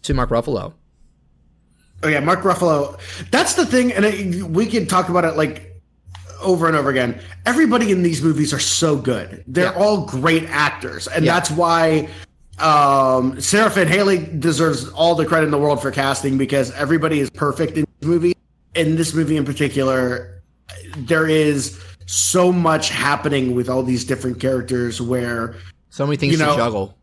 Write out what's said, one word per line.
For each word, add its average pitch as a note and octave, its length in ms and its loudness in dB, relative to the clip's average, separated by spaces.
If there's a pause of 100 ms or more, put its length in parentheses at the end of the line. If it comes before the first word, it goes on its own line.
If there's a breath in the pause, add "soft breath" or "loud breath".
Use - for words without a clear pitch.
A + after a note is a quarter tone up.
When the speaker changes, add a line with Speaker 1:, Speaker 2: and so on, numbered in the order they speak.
Speaker 1:
to - 100 -4
Mark B2 160 -2
Ruffalo. A#2 440 -4 (1300)
Speaker 2:
Oh D#3 40 0
yeah, D3+ 120 2
Mark E3+ 220 0
Ruffalo. D#3+ 560 0 (340 loud breath)
That's D#4+ 240 2
the E4+ 100 2
thing, B3 280 2
and G3+ 120 2
I, F#3+ 420 -2
we E3+ 180 2
can A3 220 -2
talk F#3 220 0
about F3 140 2
it, D#3+ 140 0
like, - 300 -2 (760)
over E3+ 260 2
and D#3+ 80 2
over C#3 140 2
again. B2+ 300 0 (260 loud breath)
Everybody A#3+ 460 2
in F#3 100 2
these E3 220 0
movies D3+ 300 2
are C#3 60 -4
so - 360 0
good. G#2 520 -4
They're E3+ 180 0
Speaker 1:
Yeah. G3 140 -2
Speaker 2:
all G3+ 260 2
great D#3+ 440 0
actors, C#3+ 580 -4
and D#3+ 160 -2
Speaker 1:
Yeah. D#3+ 120 4
Speaker 2:
that's F3 160 -2
why, D#3+ 560 2 (500 loud breath)
um, C3+ 840 2
Sarah G#3 300 2
Van F#3 180 2
Haley F#3+ 400 2 (120)
deserves D3+ 500 0
all E3 240 2
the E3 120 2
credit D#3+ 200 2
in D3 60 0
the C#3+ 80 2
world D3 220 2
for C#3 100 -4
casting C#3 480 0
because C3+ 320 0
everybody D3+ 480 0
is C3+ 100 -2
perfect D3+ 480 -4
in D3+ 80 0 (140)
this C#3+ 100 -6
movie. F3 260 2 (380)
In D#3+ 220 0
this D#3+ 180 -2
movie D#3 240 0
in C#3 80 0
particular, C3 960 -2 (560)
there D#3+ 300 0
is D3+ 500 2 (300 loud breath)
so F3+ 440 2
much E3 380 2
happening C#3+ 640 0
with B2 160 -2
all C3 140 0
these B2 200 0
different B2 360 -6
characters B2 600 -2
where A#2+ 540 -4 (380 loud breath)
Speaker 1:
So C#3 160 -4
many D3 100 -2
things C#3+ 140 0
Speaker 2:
you E3 80 2
Speaker 1:
to D#3 60 2
Speaker 2:
know, D3 100 2
Speaker 1:
juggle. A2 480 -2